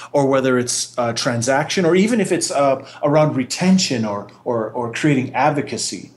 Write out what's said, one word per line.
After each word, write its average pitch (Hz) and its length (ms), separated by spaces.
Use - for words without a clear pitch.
or 143 160
whether 131 320
it's - 380
a 117 160
transaction, 135 720
or 165 100
even 214 240
if 185 140
it's, - 180
uh, 139 340
around 151 360
retention 139 680
or, 101 240
or, 117 280
or 117 200
creating 127 420
advocacy. 131 840